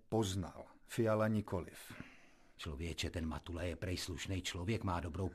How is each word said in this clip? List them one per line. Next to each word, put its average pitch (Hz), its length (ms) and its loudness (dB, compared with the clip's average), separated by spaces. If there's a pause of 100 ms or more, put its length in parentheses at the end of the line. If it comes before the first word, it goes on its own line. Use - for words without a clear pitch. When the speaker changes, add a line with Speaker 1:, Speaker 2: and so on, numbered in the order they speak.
Speaker 1:
poznal. 98 560 2 (220)
Fiala 107 420 4
nikoliv. - 640 0 (640)
Speaker 2:
Člověče, 82 540 -2
ten 82 160 0
Matula 85 360 -2
je 85 140 0
prej 90 200 0
slušnej 90 460 -2
člověk, 92 420 0
má 87 160 2
dobrou 87 340 -2